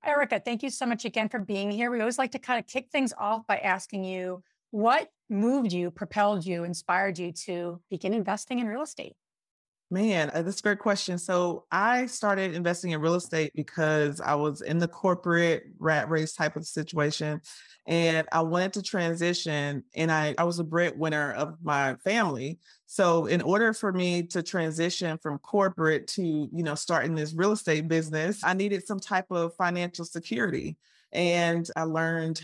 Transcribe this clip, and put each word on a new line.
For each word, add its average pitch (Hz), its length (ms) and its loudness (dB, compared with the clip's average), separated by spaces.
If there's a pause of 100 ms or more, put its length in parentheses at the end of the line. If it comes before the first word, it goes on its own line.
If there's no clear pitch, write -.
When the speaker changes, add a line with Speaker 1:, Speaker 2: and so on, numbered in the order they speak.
Speaker 1:
Erica, 285 380 2
thank 233 220 -4
you - 80 -2
so - 160 -4
much 233 180 -2
again 220 240 -2
for 240 100 -6
being 202 320 -2
here. 240 200 -2
We 240 100 -2
always 233 160 0
like 262 160 0
to 262 60 -6
kind 247 200 -2
of - 80 -8
kick 254 240 -6
things 269 280 0
off 220 280 -2
by 202 120 2
asking 196 440 -2
you, 185 400 -6 (280)
what 233 400 4 (180)
moved 233 420 2
you, 175 200 0
propelled 202 560 0
you, 170 180 -2
inspired 180 540 -2
you 175 120 -6 (140)
to 175 340 -6 (120)
begin 190 240 -2
investing 208 460 -2
in 233 60 -2
real 220 140 -4
estate? - 360 -12 (760)
Speaker 2:
Man, 180 400 2
uh, 165 100 -2
that's 170 200 -4
a - 20 -12
great 202 160 2
question. 190 400 -2
So 175 520 0
I 240 360 2
started 190 480 0
investing 170 380 0
in 151 100 -2
real 165 140 4
estate 160 380 -2
because 156 640 0
I - 160 0
was 147 280 0
in 165 160 0
the 170 100 2
corporate 170 760 2 (140)
rat 151 300 2
race 156 240 0
type 156 240 -2
of 156 100 -8
situation. 151 760 -2 (440)
And 165 460 4
I 165 80 4
wanted 175 320 2
to 202 100 -4
transition. 165 1000 0 (100)
And 165 160 2
I, 151 280 2
I 170 60 4
was 170 140 0
a 170 60 0
breadwinner 156 680 0
of 151 300 -4
my 139 340 0
family. 170 600 0 (380)
So 170 300 4
in 175 160 2
order 214 300 4
for 208 200 -2
me 175 360 2
to 175 120 -2
transition 165 800 -2
from 147 200 -6
corporate 175 720 2
to, 196 120 -2
you 160 400 -2
know, 147 140 -2
starting 160 400 0
this 156 180 -2
real 185 160 2
estate 165 380 0
business, 160 560 0
I 185 100 4
needed 196 320 0
some 196 140 -4
type 190 320 -2
of 170 240 0
financial 175 480 -2
security. 165 720 -4 (340)
And 170 640 2
I 165 80 -2
learned, 160 600 -2